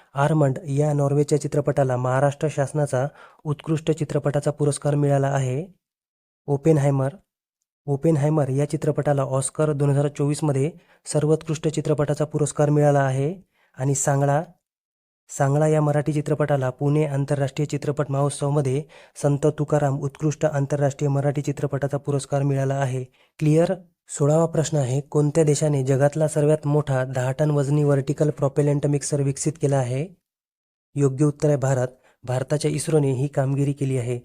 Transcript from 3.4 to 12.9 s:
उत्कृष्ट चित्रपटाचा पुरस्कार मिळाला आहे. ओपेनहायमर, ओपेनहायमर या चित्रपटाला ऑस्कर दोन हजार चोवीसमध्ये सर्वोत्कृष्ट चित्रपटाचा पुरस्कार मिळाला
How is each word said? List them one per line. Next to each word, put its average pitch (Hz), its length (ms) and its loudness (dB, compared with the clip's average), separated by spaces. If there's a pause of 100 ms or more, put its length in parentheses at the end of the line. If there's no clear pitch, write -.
उत्कृष्ट 156 480 -2
चित्रपटाचा 147 600 -2
पुरस्कार 147 440 0
मिळाला 139 320 2
आहे. 135 380 -2 (840)
ओपेनहायमर, 139 640 2 (760)
ओपेनहायमर 147 640 2
या 139 200 0
चित्रपटाला 147 540 0
ऑस्कर 135 480 -2
दोन 143 180 0
हजार 143 180 2
चोवीसमध्ये 143 640 0 (340)
सर्वोत्कृष्ट 156 640 0
चित्रपटाचा 147 580 0
पुरस्कार 147 440 0
मिळाला 147 300 4